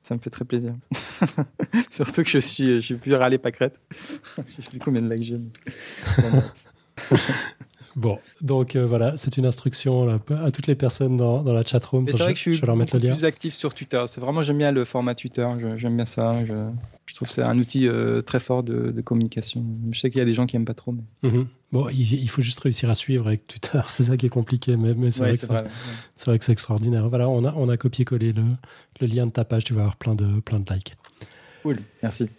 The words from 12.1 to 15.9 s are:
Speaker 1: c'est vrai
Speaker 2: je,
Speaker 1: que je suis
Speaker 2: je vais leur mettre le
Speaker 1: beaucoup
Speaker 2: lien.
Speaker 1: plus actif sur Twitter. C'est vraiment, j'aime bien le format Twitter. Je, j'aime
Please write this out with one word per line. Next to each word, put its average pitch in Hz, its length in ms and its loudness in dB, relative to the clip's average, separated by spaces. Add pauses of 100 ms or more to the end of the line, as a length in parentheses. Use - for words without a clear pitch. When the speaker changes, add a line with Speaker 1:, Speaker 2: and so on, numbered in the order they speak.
Speaker 1:
c'est 165 80 4
vrai 113 60 4
Speaker 2:
je, - 40 0
Speaker 1:
que - 40 -4
je - 20 -8
suis 170 140 2
Speaker 2:
je 156 80 0
vais 127 40 2
leur 117 100 2
mettre 117 200 2
le 123 40 4
Speaker 1:
beaucoup 120 100 2
Speaker 2:
lien. 131 80 2
Speaker 1:
plus 160 80 2
actif 156 260 -2
sur - 220 -6
Twitter. 127 320 -2
C'est - 160 -12
vraiment, 147 200 0
j'aime 147 140 2
bien 147 160 4
le 131 140 2
format 123 280 -2
Twitter. 120 320 -4 (140)
Je, 113 160 -4
j'aime 117 200 0